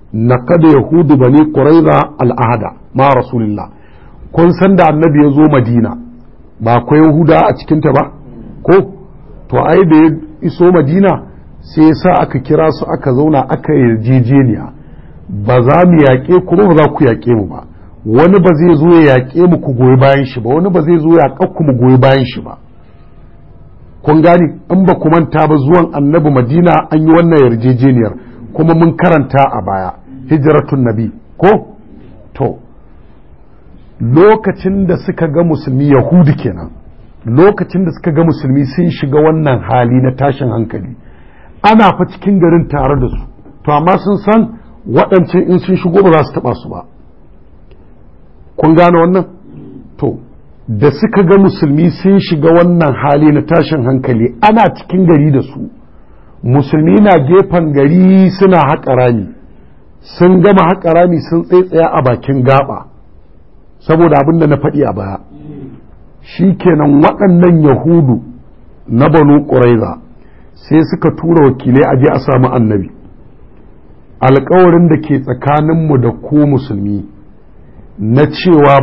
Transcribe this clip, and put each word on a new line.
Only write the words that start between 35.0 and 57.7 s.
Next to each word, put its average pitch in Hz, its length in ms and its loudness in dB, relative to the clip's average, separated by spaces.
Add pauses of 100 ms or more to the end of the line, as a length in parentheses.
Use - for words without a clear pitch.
ga 160 160 -2
musulmi, 143 460 -2
Yahudu 139 460 2
kenan, 87 340 -8 (560)
lokacin 180 600 0
da 160 60 -4
suka - 200 -6
ga 156 120 0
musulmi 143 420 -2
sun 170 260 -4
shiga 143 300 -4
wannan 156 380 0 (100)
hali 123 320 0
na 131 140 0
tashin 135 340 -4
hankali, 110 460 -8 (680)
ana 214 340 2
fa 180 140 -4
cikin 196 280 -2
garin 165 280 0
tare 139 320 -4
da 123 80 -2
su, - 160 -10 (400)
to 147 80 -2
amma 151 260 0
sun 202 200 -4
san 220 320 0 (380)
waɗancan 175 640 0
in 175 100 2
sun 185 180 -2
shigo 185 260 0
ba 180 80 2
za 151 120 2
su - 160 -8
taɓa 117 140 -4
su - 160 -12
ba. 90 120 -16 (1800)
Kun 156 180 2
gane 175 240 4
wannan? 175 260 0 (720)
To, 127 200 -6 (500)
da 117 240 -2
suka 196 320 -2
ga 180 140 4
musulmi 170 520 0
sun 196 300 0
shiga 160 320 -2
wannan 170 500 2
hali 147 300 2
na 147 100 0
tashin 160 440 -2
hankali, 131 560 -2
ana 220 340 2
cikin 185 300 -2
gari 151 260 2
da 135 100 0
su, - 280 -14 (760)
musulmi 151 580 0
na 196 160 4 (100)
gefen 180 460 0